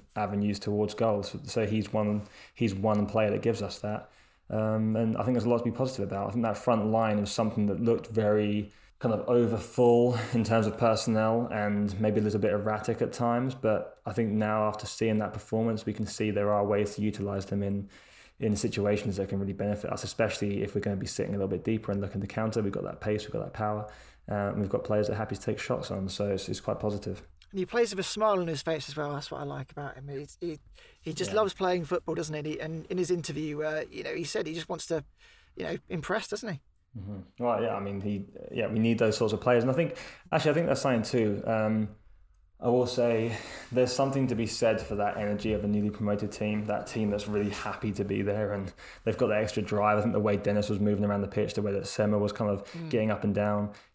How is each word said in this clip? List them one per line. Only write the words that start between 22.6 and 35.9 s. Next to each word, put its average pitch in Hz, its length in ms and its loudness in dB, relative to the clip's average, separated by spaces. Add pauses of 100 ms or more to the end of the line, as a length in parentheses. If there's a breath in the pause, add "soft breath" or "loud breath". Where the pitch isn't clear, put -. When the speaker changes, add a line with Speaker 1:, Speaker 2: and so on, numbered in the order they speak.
Speaker 1:
We've 101 100 0
got - 120 -4
that - 180 -8
pace, 107 220 -2
we've - 100 -14
got 107 100 -4
that - 100 -10
power, 107 340 -4 (420 loud breath)
uh, 101 200 -2
and 101 100 -4
we've 98 100 0
got - 140 0
players 107 240 2
that 104 60 0
are 101 40 -4
happy 107 180 -4
to - 60 -8
take 110 160 -2
shots - 320 -4
on. 95 180 -4
So 101 220 -2
it's, 98 180 -2
it's 107 120 -6
quite - 200 -4
positive. 101 440 -4 (260)
Speaker 2:
And 196 80 -10
he 185 80 -2
plays 233 240 2
with 190 160 -4
a - 20 -6
smile 208 320 2
on 175 60 0
his 156 160 -4
face 156 260 -4
as 143 80 -12
well. 147 180 -4
That's 143 180 -8
what 143 100 -8
I 143 40 -6
like 139 260 -8
about 143 240 -12
him. 139 140 -14
He, 143 180 -10 (120)
he, 165 200 -6 (420 loud breath)
he 156 120 -6
just 185 180 -4
Speaker 1:
Yeah. 208 60 2
Speaker 2:
loves 202 160 2
playing 180 320 0
football, 165 280 -2
doesn't 156 320 -4
he? 156 140 -4
And 160 260 -8
in 180 140 -4
his 175 100 0
interview, 151 540 -2
uh, 156 260 -2
you - 140 -10
know, 143 100 -6
he 131 120 -4
said 180 200 -2
he 156 80 -8
just 165 160 -8
wants 165 180 -6
to, 156 160 -2 (520 soft breath)
you - 80 -8
know, 160 140 -4 (120)
impress, 185 380 -2